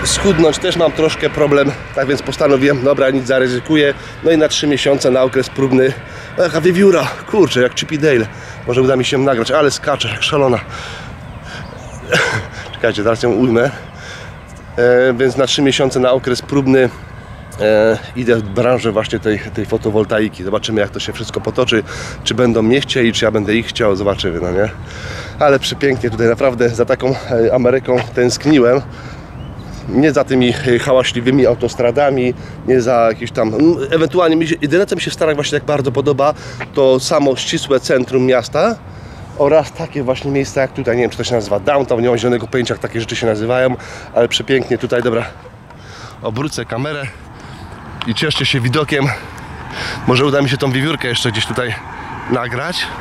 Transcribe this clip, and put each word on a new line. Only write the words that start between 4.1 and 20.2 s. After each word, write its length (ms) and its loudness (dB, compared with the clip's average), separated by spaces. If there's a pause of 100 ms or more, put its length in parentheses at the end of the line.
No 60 4
i 80 6
na 100 4
trzy 180 -2
miesiące 440 2
na 120 4
okres 260 0
próbny. 440 2 (460)
Jaka 220 2
wiewióra, 480 4 (220)
kurczę, 300 4
jak 140 2
Chippy 240 -4
Dale. 280 2 (400)
Może 160 2
uda 140 4
mi 80 0
się 140 0
nagrać, 320 0
ale 200 4
skacze 380 -4
jak 140 -6
szalona. 360 2 (1300)
<laughs> 840 -4
Czekajcie, 280 0
zaraz 200 0
ją 80 2
ujmę. 400 2 (1040)
E, 400 6
więc 200 2
na 100 2
trzy 160 0
miesiące 380 2
na 120 4
okres 300 0
próbny, 460 4 (720)
e, 380 4 (180)
idę 200 2
w 60 -2
branżę 500 0
właśnie 260 -2
tej, 200 0
tej 280 -6
fotowoltaiki. 800 0